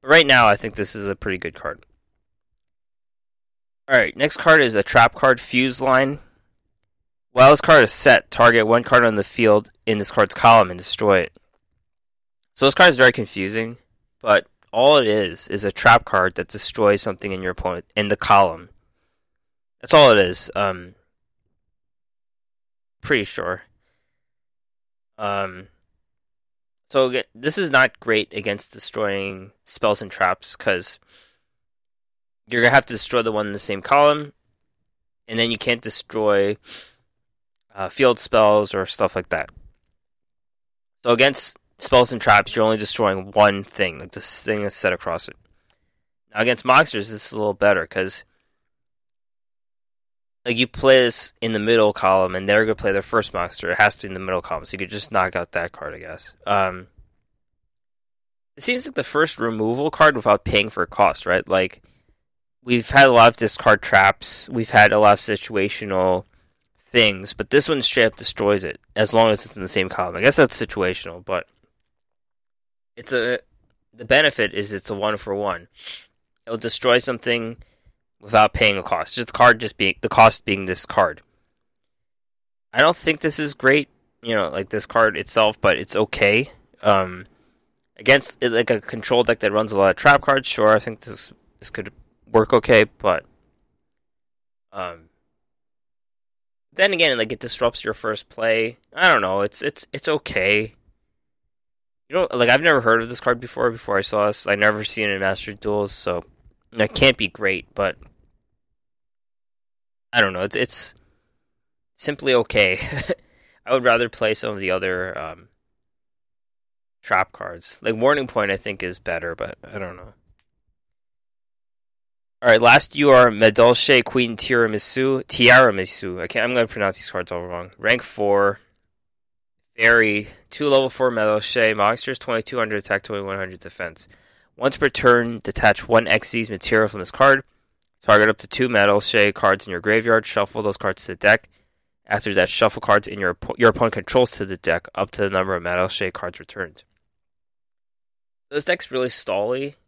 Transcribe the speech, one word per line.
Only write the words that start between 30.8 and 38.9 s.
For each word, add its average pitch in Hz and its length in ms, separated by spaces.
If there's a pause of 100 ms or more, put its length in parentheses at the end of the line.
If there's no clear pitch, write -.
you're 120 140
gonna 120 120
have 135 120
to 123 80
destroy 117 280
the 113 100
one 107 140
in 101 60
the 101 60
same 98 240
column, 147 500 (920)
and 113 120
then 117 120
you 113 80
can't 120 240
destroy, 104 760 (1160)
uh, 95 140
field 123 300
spells 107 560
or 95 120
stuff - 300